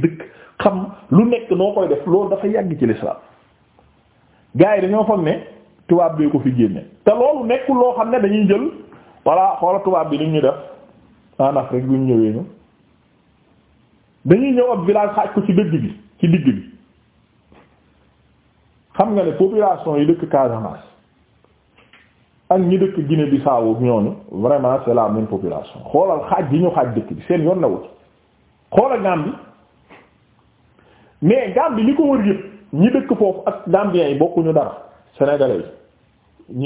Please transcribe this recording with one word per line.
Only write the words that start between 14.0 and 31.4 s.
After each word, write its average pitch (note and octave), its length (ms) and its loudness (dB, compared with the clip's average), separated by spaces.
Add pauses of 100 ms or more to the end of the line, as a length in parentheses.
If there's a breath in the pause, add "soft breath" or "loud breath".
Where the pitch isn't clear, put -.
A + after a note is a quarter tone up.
Dañuy A#3+ 280 4
ñëw B3 200 2
ab F3+ 120 -4
village G3+ 300 2
xaaj - 180 0
ko G#3 120 0
ci - 80 0
dëgg F3 180 2
bi, A#2+ 200 -2 (280)
ci F3 80 0
digg E3 180 2
bi. G2 180 0 (2250)
Xam G#3+ 180 0
nga G3 80 2
ne D#3 160 0
population F#3+ 580 0
yi D3 80 2
dëkk E3+ 240 0
Casamance A#2 540 -2 (1700)
ak F#3 100 2
ñi F3+ 200 2
dëkk F#3+ 180 -2 (100)
Guinée-Bissau C#3 720 0
ñooñu, A#2 320 0 (200)
vraiment C3 540 0
c'est A#2+ 80 0
la A2+ 160 2
même A2 180 -4
population. F2 520 -8 (120)
Xoolal E3+ 380 0
xaaj D#3+ 220 -2
yi D3 80 2
ñu F3+ 160 2
xaaj B2 200 0
dëkk G#2+ 180 -6
bi, D#3 140 -12
seen E3+ 160 0
yoon F3+ 180 0
na C#3+ 60 0
wut. F#2 180 -4 (840)
Xoolal A#3+ 320 2
Gambie, F3+ 300 -2 (1900 soft breath)
mais G#3+ 340 2